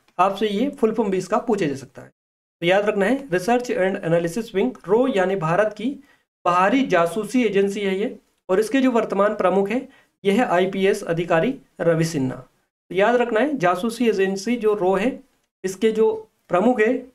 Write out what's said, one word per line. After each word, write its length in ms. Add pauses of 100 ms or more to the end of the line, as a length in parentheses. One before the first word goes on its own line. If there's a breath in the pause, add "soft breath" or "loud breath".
(180)
आपसे 300
ये 220
फुल 240
फॉर्म 160
भी 80
इसका 220
पूछा 260
जा 100
सकता 260
है। 100 (500)
तो 40
याद 200
रखना 200
है 260
रिसर्च 400
and 320
एनालिसिस 500
विंग, 180 (120)
रो 240
यानी 300
भारत 360
की 140 (560 loud breath)
बाहरी 440
जासूसी 560
एजेंसी 360
है 180
ये, 180 (320)
और 120
इसके 200
जो 120
वर्तमान 440
प्रमुख 340
है 160 (380 soft breath)
ये 80
है 140
आईपीएस 580
अधिकारी 500 (280)
रवि 240
सिन्हा। 300
तो 580
याद 220
रखना 240
है 180
जासूसी 500
एजेंसी 500
जो 180
रो 180
है 240 (460)
इसके 280
जो 180 (380)
प्रमुख 320
है 100 (240)